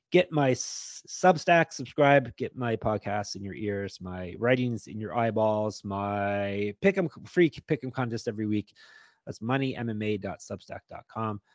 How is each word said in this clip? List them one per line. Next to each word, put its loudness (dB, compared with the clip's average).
Get 4
my 2
s-, -6
Substack, 4
subscribe, 4
get -6
my -2
podcasts -2
in -10
your -8
ears, -4
my -10
writings 2
in -10
your -8
eyeballs, 0
my -2
pick 4
'em, 0
free 4
pick -2
'em -8
contest -4
every -2
week. -2
That's -14
money -2
M -6
M -4
A 0
dot -8
substack -12
dot -16
com. -6